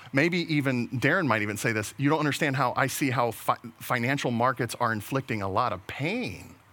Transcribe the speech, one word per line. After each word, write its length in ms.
maybe 400
even 360
Darren 380
might 160
even 140
say 160
this, 260
"You 120
don't 80
understand 380
how 200
I 120
see 220
how 200
fi-, 280
financial 500
markets 500
are 120
inflicting 500
a 60
lot 240
of 140
pain 680